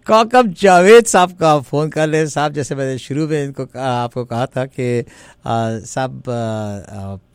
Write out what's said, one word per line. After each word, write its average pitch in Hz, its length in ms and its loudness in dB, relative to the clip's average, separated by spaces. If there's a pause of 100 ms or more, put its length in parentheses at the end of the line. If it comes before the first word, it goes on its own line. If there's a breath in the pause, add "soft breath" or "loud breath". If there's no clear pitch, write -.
कौकब 226 420 4
जावेद 190 560 6
साहब 180 260 2
का 156 300 0
फोन 147 280 -4
कर 156 180 -2
ले 156 200 0
साहब, 147 260 -2
जैसे 147 220 -6
मैंने 135 240 -4
शुरू 147 300 -6
में 151 160 -2
इनको 139 200 -10
कहा, 123 400 -4
आपको 120 200 -8
कहा 120 220 -6
था 131 180 -6
कि, 123 360 -4
आ, 117 40 -6 (760 loud breath)
साहब, 131 500 -8
आ, 123 40 -4 (640)
आ, 98 180 -12 (180)